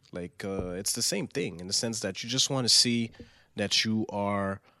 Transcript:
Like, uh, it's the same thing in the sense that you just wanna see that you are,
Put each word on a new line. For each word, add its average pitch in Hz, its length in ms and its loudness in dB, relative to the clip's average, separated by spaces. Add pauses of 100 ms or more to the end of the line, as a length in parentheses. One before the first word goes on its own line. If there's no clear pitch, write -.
(120)
Like, 90 320 -8
uh, 95 260 -4
it's 92 220 -2
the 120 100 -4
same 151 260 0
thing 90 320 -4
in 87 60 -10
the 98 80 -8
sense 117 260 0
that 95 220 -4
you 117 80 -8
just 131 200 2
wanna 127 200 2
see 117 400 4 (460)
that 101 280 2
you 110 240 2
are, 101 520 -2 (200)